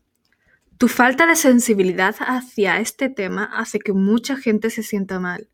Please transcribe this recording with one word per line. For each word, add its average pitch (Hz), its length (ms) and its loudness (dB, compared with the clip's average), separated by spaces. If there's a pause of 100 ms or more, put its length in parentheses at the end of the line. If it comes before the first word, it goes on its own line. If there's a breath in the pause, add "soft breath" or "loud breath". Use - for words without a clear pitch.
(760)
Tu 240 100 4
falta 262 380 2
de 330 100 4
sensibilidad 214 840 2
hacia 226 600 -2
este 254 300 -4
tema 190 360 -4
hace 220 340 -6
que 208 140 -4
mucha 208 420 0
gente 226 340 -2
se 226 140 -6
sienta 190 360 -6
mal. 185 340 -8